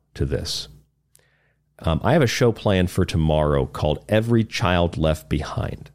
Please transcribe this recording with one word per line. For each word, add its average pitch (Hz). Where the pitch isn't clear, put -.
to 71
this? -
Um, 80
I 117
have 160
a 120
show 120
planned 92
for 92
tomorrow 76
called -
Every 113
Child 87
Left 78
Behind. -